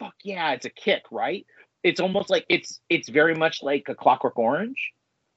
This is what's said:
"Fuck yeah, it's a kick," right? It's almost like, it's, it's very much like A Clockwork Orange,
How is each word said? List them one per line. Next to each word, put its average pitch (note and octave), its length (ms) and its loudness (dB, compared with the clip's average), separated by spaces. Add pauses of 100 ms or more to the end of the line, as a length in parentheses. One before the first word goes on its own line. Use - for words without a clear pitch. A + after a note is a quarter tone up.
"Fuck - 140 -14 (100)
yeah, F3 300 -4
it's B2 120 -8
a A#2 40 -8
kick," - 420 -2
right? A#2 340 -4 (380)
It's F3 160 2
almost F#3 300 0
like, F3 180 2
it's, - 320 -2 (100)
it's E3 200 0
very D3+ 260 4
much D#3+ 260 0
like C#3 280 -2
A B2+ 60 -6
Clockwork - 440 2
Orange, D#3+ 540 -2 (440)